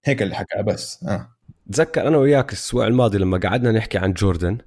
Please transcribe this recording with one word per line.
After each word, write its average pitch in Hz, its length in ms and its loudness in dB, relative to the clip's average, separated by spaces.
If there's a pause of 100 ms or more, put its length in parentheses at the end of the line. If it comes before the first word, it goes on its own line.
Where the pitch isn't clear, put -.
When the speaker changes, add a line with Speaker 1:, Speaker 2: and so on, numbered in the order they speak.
Speaker 1:
هيك 135 160 0
اللي 95 140 -2
حكاه - 260 -6
بس. - 420 -6
آه. - 240 -6 (440)
Speaker 2:
تذكر 147 360 0
أنا 156 100 4
وياك 139 320 4
الأسبوع 117 380 -4
الماضي 117 300 2
لما 92 200 2
قعدنا 113 340 0
نحكي 110 260 -2
عن 95 160 0
جوردن 90 540 0